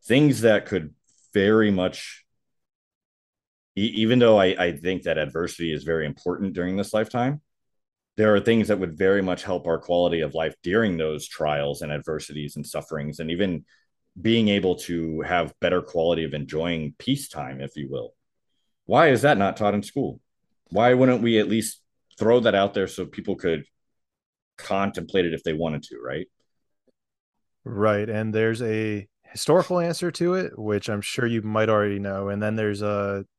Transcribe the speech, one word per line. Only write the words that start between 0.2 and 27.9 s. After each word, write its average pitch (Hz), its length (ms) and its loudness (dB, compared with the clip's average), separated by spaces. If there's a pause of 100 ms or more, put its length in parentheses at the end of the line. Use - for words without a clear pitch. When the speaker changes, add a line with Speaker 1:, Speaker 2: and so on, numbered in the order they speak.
Speaker 1:
that 107 240 4
could 80 280 -4 (400)
very 107 360 4
much, - 540 -4 (1500)
e-, 107 200 0
even 113 220 4
though 113 200 8
I, 95 80 8 (200)
I 85 100 0
think 87 280 -4
that 80 140 0
adversity 80 540 -4
is 73 120 -6
very 80 220 -2
important 90 480 -6
during 90 220 -4
this 98 160 -6
lifetime, 120 480 -2 (760)
there 107 180 4
are 101 60 4
things 110 280 2
that 101 120 0
would 82 180 -6
very 98 240 2
much 90 220 -4
help 90 220 -4
our 82 120 0
quality 87 420 0
of 76 140 -4
life 80 280 -4
during 98 340 0
those 78 320 -6
trials 71 540 -4
and 76 100 -6
adversities 73 640 -8
and 73 100 -10
sufferings, 73 540 -8
and 80 100 -6
even 87 340 -2 (560)
being 113 280 4
able 95 280 2
to 80 460 -4
have 85 380 -2
better 87 220 2
quality 82 420 0
of 73 100 -6
enjoying 78 640 -4
peacetime, 67 640 -6
if 69 160 -10
you 71 140 -10
will. 58 240 -10 (720)
Why 147 240 6
is 113 120 4
that 143 160 4
not 98 180 0
taught 104 180 0
in 101 80 -2
school? 95 380 -6 (500)
Why 120 240 6
wouldn't 127 280 4
we 117 160 4
at 107 100 2
least 110 340 -4 (360)
throw 117 220 4
that 110 160 4
out 101 180 2
there 95 140 0
so 90 180 -8
people 98 300 -6
could 80 280 -2 (960)
contemplate 95 680 -2
it 80 80 -2
if 76 100 -10
they 80 100 -2
wanted 78 300 -4
to, 62 160 -18
right? 69 260 -8 (1400)
Speaker 2:
Right. 107 440 0